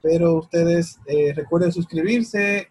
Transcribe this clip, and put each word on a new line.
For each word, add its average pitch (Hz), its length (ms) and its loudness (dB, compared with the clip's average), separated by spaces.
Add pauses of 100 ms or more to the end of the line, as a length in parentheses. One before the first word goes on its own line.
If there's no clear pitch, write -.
pero 165 380 2
ustedes, 170 640 0
eh, 143 300 0
recuerden 170 380 0
suscribirse 202 960 -2